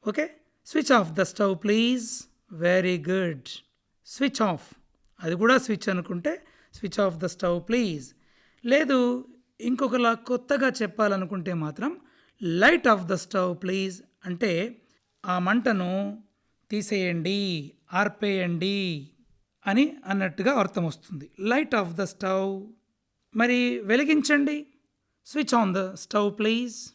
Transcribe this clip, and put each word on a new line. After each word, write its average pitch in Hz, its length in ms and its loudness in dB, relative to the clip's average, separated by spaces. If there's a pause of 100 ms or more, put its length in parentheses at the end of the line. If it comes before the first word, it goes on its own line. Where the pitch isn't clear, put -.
ఓకే, - 280 -4 (320)
"Switch 294 320 2
off 170 120 -2
the 175 220 0
stove, 196 320 0
please." 226 420 2 (520)
Very 180 380 2 (140)
good. 175 300 -2 (760)
Switch 269 240 0
off, 185 360 -2 (460)
అది 165 120 -2
కూడా 226 220 6
స్విచ్ 220 320 -2
అనుకుంటే 180 560 -4 (320)
"Switch 196 240 -6
off 185 160 2
the 175 100 -4
stove, 175 320 -2 (120)
please." 190 340 0 (600)
లేదు, 254 600 2 (340)
ఇంకొకలా 240 520 2
కొత్తగా 247 540 0 (140)
చెప్పాలనుకుంటే 190 720 -2
మాత్రం 170 440 -4 (640)
"Light 285 240 6
off 214 180 4
the 180 160 -2
stove, 180 360 -2
please" 190 500 -4 (220)
అంటే 185 560 -2 (440)
ఆ 180 140 -2
మంటను 202 840 0 (480)
తీసేయండి, 185 1000 -2 (220)
ఆర్పేయండి 185 1160 -2 (580)
అని 262 380 2
అన్నట్టుగా 196 540 0
అర్థం 185 260 0
వస్తుంది. - 460 -8 (100)
"Light 240 300 0
off 202 200 0
the 180 140 -2
stove." 190 600 -4 (680)
మరి 247 440 2
వెలిగించండి, 285 880 2 (640)
"Switch 277 320 -2
on 202 40 2 (100)
the 190 160 -4
stove, 208 380 -2 (100)
please." 226 340 -2 (200)